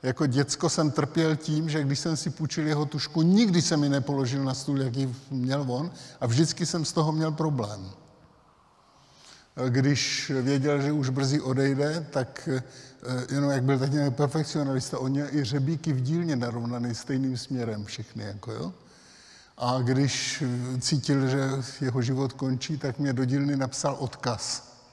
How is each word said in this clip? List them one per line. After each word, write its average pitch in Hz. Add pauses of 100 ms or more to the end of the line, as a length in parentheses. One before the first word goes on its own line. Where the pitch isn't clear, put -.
Jako 131
děcko 139
jsem 156
trpěl 156
tím, 156
že 151
když 139
jsem 160
si -
půjčil 151
jeho 151
tušku, 151
nikdy 180
jsem 151
ji 143
nepoložil 139
na 131
stůl, 139
jak 127
ji 131 (140)
měl 135
on, 135 (300)
a 127
vždycky 156
jsem 160
z -
toho 156
měl 160
problém. 110 (1700)
Eh, 127
když 135 (100)
věděl, 139
že 139
už 143
brzy 135
odejde, 139
tak, -
eh, 131 (680)
jenom 143
jak 135
byl 135
tatínek 139
perfekcionalista, 143
on 131
měl 139
i 147
řebíky 143
v 131
dílně 160
narovnaný 120
stejným 131
směrem 113
všechny, 107
jako 104
jo. 160 (840)
A 123
když, 131
eh, 123
cítil, 139
že 135 (320)
jeho 127
život 127
končí, 135
tak 135
mě 143
do 127
dílny 139
napsal 135
odkaz. - (180)